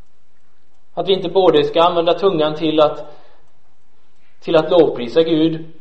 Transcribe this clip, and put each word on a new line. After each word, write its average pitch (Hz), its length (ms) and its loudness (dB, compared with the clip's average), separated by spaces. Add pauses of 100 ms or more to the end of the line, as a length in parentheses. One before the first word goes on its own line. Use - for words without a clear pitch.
(960)
Att 175 140 -4
vi 196 40 4
inte 170 160 -2
både 170 360 4
ska 165 180 2
använda 170 320 4
tungan 156 400 2
till 156 260 0
att, 147 240 2 (1400)
till 165 160 2
att 160 140 4
lovprisa 151 520 4
Gud 160 440 2 (140)